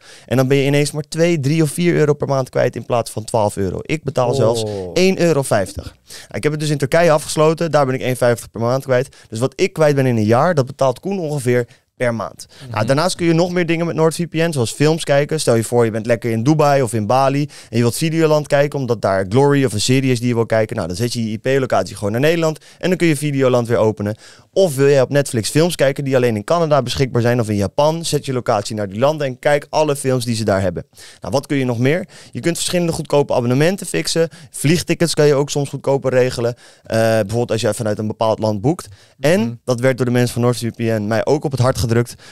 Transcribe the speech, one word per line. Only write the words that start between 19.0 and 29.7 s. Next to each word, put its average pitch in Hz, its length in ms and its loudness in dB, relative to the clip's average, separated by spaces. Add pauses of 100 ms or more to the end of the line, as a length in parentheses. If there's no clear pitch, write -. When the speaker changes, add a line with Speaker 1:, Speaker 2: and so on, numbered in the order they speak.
Speaker 1:
daar 98 260 0
Glory 139 360 4
of 107 80 0
een 101 80 -2
serie 131 320 2
is 120 60 0
die 120 100 -2
je 120 60 0
wil 113 120 0
kijken. 110 300 0
Nou, 87 120 -2
dan 87 80 -6
zet 117 160 -2
je 117 120 -4
je 107 60 -4
I 110 80 -6
P-locatie 117 580 -2
gewoon 104 160 -4
naar 117 80 -2
Nederland 160 380 0 (200)
en 170 100 -2
dan 185 100 0
kun 175 80 2
je 156 100 2
Videoland 135 520 0
weer 117 80 0
openen. 104 400 0 (360)
Of 185 220 2
wil 139 140 4
jij 143 140 4
op 123 80 0
Netflix 131 400 0
films 165 240 2
kijken 139 300 0
die 135 120 0
alleen 123 200 2
in 101 80 -4
Canada 156 380 2
beschikbaar 123 400 -2
zijn 120 180 2
of 107 80 -2
in 107 80 -2
Japan, 151 480 0
zet 147 220 -4
je 139 60 -6
locatie 113 440 -2
naar 104 120 -6
die 95 100 -10
landen 147 280 0
en 123 120 -8
kijk 147 320 0